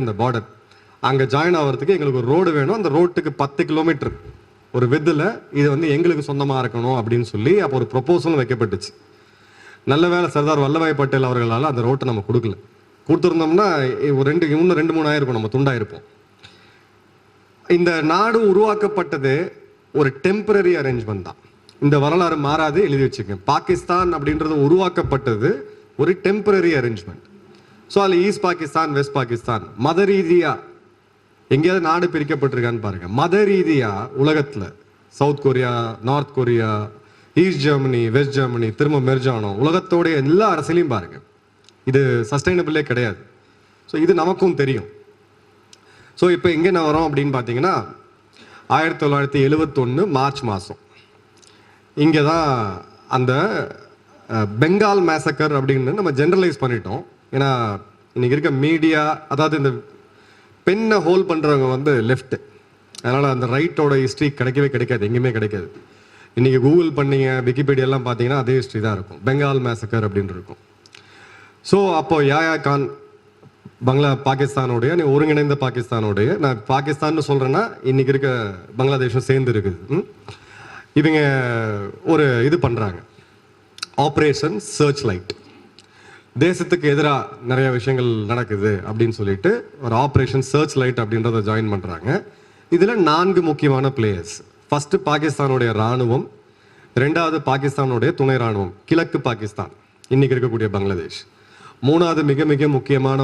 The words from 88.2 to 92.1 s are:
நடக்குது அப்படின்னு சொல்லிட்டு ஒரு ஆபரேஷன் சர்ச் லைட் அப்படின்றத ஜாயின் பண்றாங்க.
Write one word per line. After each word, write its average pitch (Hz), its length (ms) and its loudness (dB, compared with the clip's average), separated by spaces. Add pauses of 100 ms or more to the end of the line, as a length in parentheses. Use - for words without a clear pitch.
நடக்குது 107 400 -2 (200)
அப்படின்னு 110 280 0
சொல்லிட்டு 98 320 0 (360)
ஒரு 113 80 -2 (100)
ஆபரேஷன் 135 480 0
சர்ச் 147 300 0
லைட் 123 200 0
அப்படின்றத 113 460 0
ஜாயின் 110 260 0
பண்றாங்க. 92 360 -6 (640)